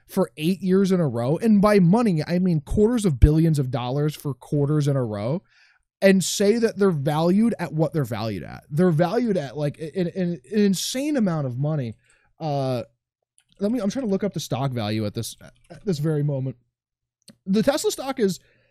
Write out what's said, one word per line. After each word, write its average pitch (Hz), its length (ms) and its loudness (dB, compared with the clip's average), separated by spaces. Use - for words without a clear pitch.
for 190 280 -2
eight 165 240 -2
years 190 300 2
in 185 80 2
a 165 80 0
row, 120 300 -2
and 208 260 4
by 208 160 6
money, 185 480 4
I 175 140 -2
mean 175 220 0
quarters 214 420 0
of 143 160 2
billions 156 400 6
of 127 100 -2
dollars 131 460 -4
for 139 180 -8
quarters 147 540 0
in 139 80 2
a 127 80 0
row, 110 380 -4
and 190 200 6
say 208 360 2
that 226 180 0
they're 196 140 4
valued 165 680 2
at 156 140 -8
what 156 220 -2
they're 147 100 0
valued 107 380 -6
at. 58 260 -16
They're 175 220 2
valued 185 480 0
at, 139 180 -8
like, 147 220 -6
an, 170 300 -6
an, 175 240 -4
an - 80 -10
insane 214 680 0
amount 165 300 -2
of 123 100 -6
money. 139 380 -4
Uh, 139 440 -4
let 208 140 -2
me, 254 80 -2
I'm 202 80 -2
trying 262 160 -4
to 208 60 -2
look 190 120 -2
up 202 120 -4
the 160 60 -6
stock 135 320 -4
value 110 340 -2
at 101 80 -8
this, 113 200 -8
at - 160 -20
this 170 140 -2
very 151 220 0
moment. 135 340 -4
The 196 160 2
Tesla 302 280 0
stock 262 300 -6
is 196 180 0